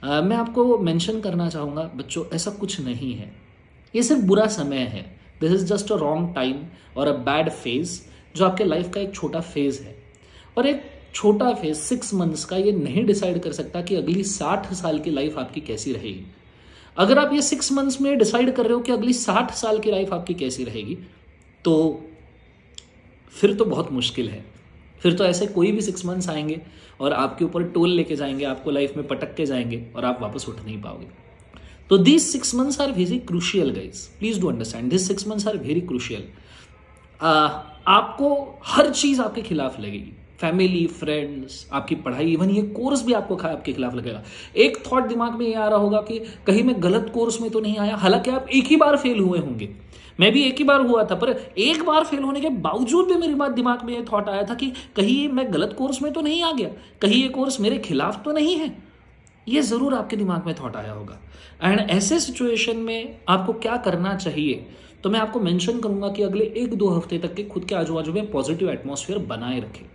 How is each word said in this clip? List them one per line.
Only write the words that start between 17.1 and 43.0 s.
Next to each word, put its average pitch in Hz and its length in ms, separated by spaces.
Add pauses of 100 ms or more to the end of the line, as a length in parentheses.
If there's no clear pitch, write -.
आप 285 140
ये 285 100
six - 300
months 277 280
में 277 180
decide 240 340
कर 247 120
रहे 226 80
हो 240 80
कि 247 120
अगली 240 200
साठ 233 380
साल 214 280
की 214 120
लाइफ 190 220
आपकी 175 220
कैसी 131 300
रहेगी, 110 340 (680)
तो 160 400 (1300)
फिर - 240
तो 220 100
बहुत 165 280
मुश्किल 123 360
है। 101 160 (580)
फिर 175 100
तो 180 120
ऐसे 180 220
कोई 196 260
भी 214 80
six 185 260
months 180 240
आएंगे 156 300 (400)
और 139 120
आपके 135 320
ऊपर 170 180
टोल 170 280
लेके 170 260
जाएंगे, 139 280
आपको 135 260
life 139 260
में 143 120
पटक - 260
के 160 120
जाएंगे 117 400 (100)
और 123 80
आप 123 180
वापस 110 260
उठ 101 160
नहीं 107 180
पाओगे। - 240 (840)
तो 196 80
these 285 380
six - 180
months 262 260
are 277 120
very 185 280
crucial, 175 460
guys, - 300 (260)
please 220 160
do 180 60
understand, 117 400
these 180 260
six 196 80
months 208 260
are 208 140
very 147 240
crucial। 120 380 (1000)
आ, 156 240 (400)
आपको 277 800
हर 285 260
चीज़ 277 300
आपके 220 220
खिलाफ 139 380
लगेगी, 101 320 (260)
Family, 175 480
friends, 143 840
आपकी 139 220
पढ़ाई, 151 420
even 190 140
ये 208 120
course 240 420